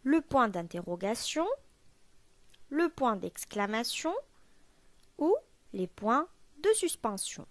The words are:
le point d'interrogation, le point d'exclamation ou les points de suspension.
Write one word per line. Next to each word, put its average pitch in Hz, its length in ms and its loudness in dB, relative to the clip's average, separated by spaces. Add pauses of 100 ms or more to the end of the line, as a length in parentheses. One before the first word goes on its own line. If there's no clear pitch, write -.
le 302 180 4
point 262 260 4
d'interrogation, 180 960 -4 (1200)
le 320 180 2
point 247 300 0
d'exclamation 208 1000 -4 (1000)
ou 330 180 4 (380)
les 185 140 -4
points 247 420 0 (300)
de 392 140 4
suspension. - 760 -2